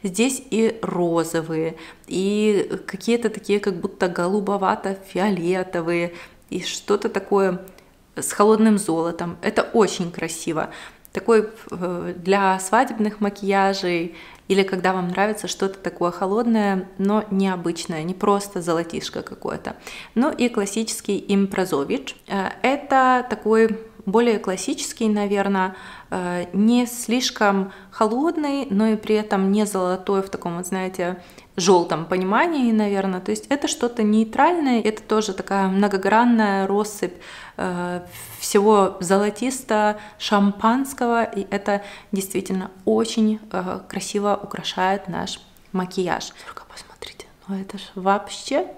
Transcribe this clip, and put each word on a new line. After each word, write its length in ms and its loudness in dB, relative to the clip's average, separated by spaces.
Здесь 460 0
и 320 2
розовые, 920 0
и 800 0
какие-то 420 0
такие 300 -2
как 160 -2
будто 320 -4
голубовато-фиолетовые, 2000 -2
и 140 -6
что-то 460 -2
такое 520 0
с 160 -6
холодным 480 6
золотом. 640 -2
Это 200 0
очень 500 2
красиво. 600 -6
Такой, 380 2
э, 440 -6
для 440 2
свадебных 600 0
макияжей 920 0
или 160 4
когда 300 0
вам 160 -2
нравится 380 -2
что-то 300 -4
такое 340 -2
холодное, 760 0
но 340 2
необычное, 720 -2
не 100 -4
просто 480 0
золотишко 600 -2
какое-то. 540 -8
Ну 160 2
и 180 0
классический 760 -2
импрозович. 880 0
Э, 220 -4
это 680 4
такой 480 2
более 320 4
классический, 680 -4
наверно, 680 0
э, 440 -4
не 340 4
слишком 840 0
холодный, 800 0
но 180 2
и 80 2
при 200 0
этом 360 0
не 140 4
золотой 560 -2
в 80 -8
таком 280 -8
вот, 80 -8
знаете, 560 -4
жёлтом 480 4
понимании, 680 2
наверно. 480 2
То 120 -6
есть 180 -6
это 180 0
что-то 360 -2
нейтральное, 800 4
это 220 -2
тоже 300 0
такая 340 0
многогранная 1000 4
россыпь, 500 -2
э, 420 -4
всего 600 4
золотисто-шампанского, 2250 0
и 280 -4
это 300 -2
действительно 580 -4
очень, 560 2
э, 280 -4
красиво 520 -2
украшает 680 -2
наш 320 -6
макияж. 580 -4
Только 260 -16
посмотрите, 540 -18
ну 120 -4
это 180 -10
ж 40 -12
вообще 720 0